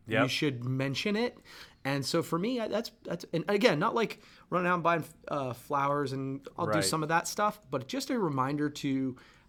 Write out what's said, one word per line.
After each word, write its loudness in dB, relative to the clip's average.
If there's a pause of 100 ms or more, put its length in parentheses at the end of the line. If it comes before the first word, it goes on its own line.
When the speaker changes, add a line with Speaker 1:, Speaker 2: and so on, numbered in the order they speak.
Speaker 1:
You 0
Speaker 2:
Yep. 4
Speaker 1:
should 0
mention 0
it. -2 (460)
And 0
so 2
for -2
me, -2
I, -2
that's, -2 (140)
that's, -6
and 0
again, 6
not 2
like 0 (300)
running 2
out 4
and 0
buying, 2 (240)
uh, -2
flowers, 0
and -6 (180)
I'll -2
do 0
Speaker 2:
Right. 4
Speaker 1:
some 0
of -4
that 2
stuff, -2 (100)
but -4
just -6
a 0
reminder 0
to -2 (320)